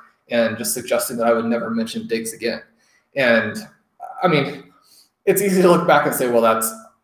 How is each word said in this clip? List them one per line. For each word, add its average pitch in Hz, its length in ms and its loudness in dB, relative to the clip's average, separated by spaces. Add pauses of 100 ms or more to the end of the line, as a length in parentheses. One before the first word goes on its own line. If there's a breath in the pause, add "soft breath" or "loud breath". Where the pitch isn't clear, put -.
(300 loud breath)
and 113 280 0
just 113 160 -6
suggesting 120 440 -4
that 117 100 0
I 117 60 6
would 113 120 -2
never 113 240 -2
mention 113 380 -6
Diggs 113 260 -6
again. - 280 -6 (540)
And, 113 420 2 (640)
I 185 40 4
mean, 135 440 -2 (540 soft breath)
it's 185 160 4
easy 185 200 2
to 180 80 8
look 165 160 4
back 147 200 4
and 135 100 -2
say, 127 160 -2
"Well, 117 100 2
that's 110 300 0 (320)